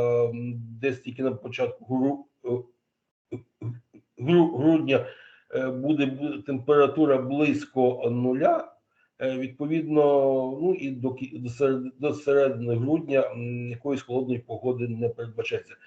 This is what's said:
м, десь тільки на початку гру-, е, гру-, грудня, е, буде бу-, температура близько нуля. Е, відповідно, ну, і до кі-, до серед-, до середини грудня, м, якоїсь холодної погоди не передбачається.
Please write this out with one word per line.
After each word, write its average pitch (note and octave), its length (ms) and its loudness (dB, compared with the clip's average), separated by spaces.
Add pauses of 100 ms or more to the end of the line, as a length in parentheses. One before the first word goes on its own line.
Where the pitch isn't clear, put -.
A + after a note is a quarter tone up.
(240)
м, A#2+ 300 -4 (260)
десь C3 200 -2
тільки C3 220 -8
на C3 100 0
початку B2 520 -6
гру-, C#3 420 -2 (180)
е, - 1200 -10 (500)
гру-, E3 380 4
грудня, C3+ 500 4 (480)
е, C3 140 -2
буде C#3 380 0
бу-, C#3 360 -6
температура C#3+ 760 4
близько B2+ 920 0
нуля. B2+ 680 0 (420)
Е, C3 200 -4
відповідно, D3+ 640 0 (600)
ну, F#3 120 2
і C#3 160 -6
до B2+ 180 -4
кі-, B2+ 300 -8
до B2 100 -10
серед-, B2+ 500 -2
до D3 160 -2
середини B2 640 2
грудня, C#3 440 0
м, A#2+ 480 -4
якоїсь B2+ 340 -6
холодної B2 360 -2
погоди A#2+ 500 -4
не A#2 200 -4
передбачається. A#2 680 -8 (100)